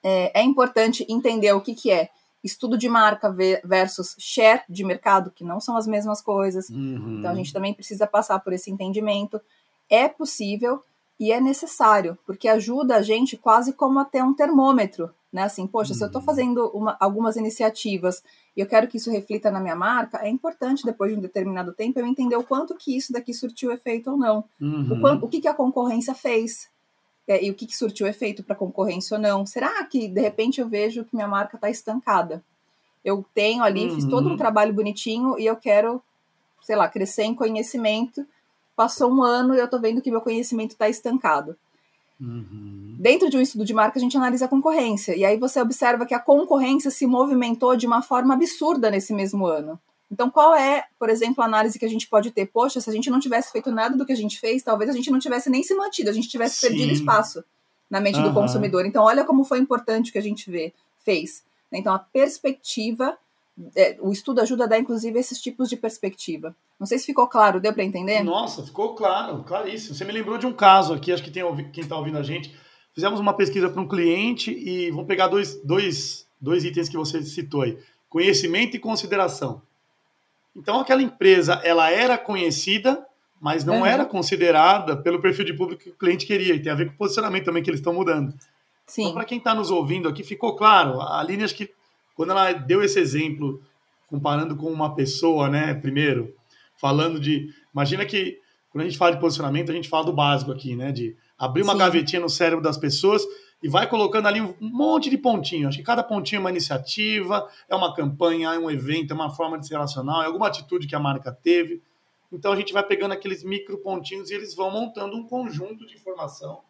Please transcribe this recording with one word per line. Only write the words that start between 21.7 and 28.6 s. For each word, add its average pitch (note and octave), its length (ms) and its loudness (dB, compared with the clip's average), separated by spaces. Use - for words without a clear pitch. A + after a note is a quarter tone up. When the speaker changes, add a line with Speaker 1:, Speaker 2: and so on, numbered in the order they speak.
Speaker 1:
tempo, A#3+ 240 -4
eu A#3+ 80 -2
entender B3 300 0
o A#3+ 60 0
quanto C#4 320 -2
que C#4 220 -6
isso C4 160 -6
daqui A#3+ 220 -8
surtiu A#3+ 360 -6
efeito A#3+ 400 -6
ou C#4 60 -2
não. A3 280 2
Speaker 2:
Uhum. C#3+ 340 -2
Speaker 1:
O A#2 80 -2
quan-, C#4+ 200 6
o A3+ 80 -6
que D#4 140 -4
que - 40 -2
a D4+ 60 2
concorrência B3+ 640 0
fez, A3+ 560 -2
é, F#3+ 160 2
e G3+ 60 0
o G3 40 -6
que A3 120 -10
que - 100 -10
surtiu G#3 300 -4
efeito G#3 360 -6
pra G3+ 140 -6
concorrência F#3 580 -4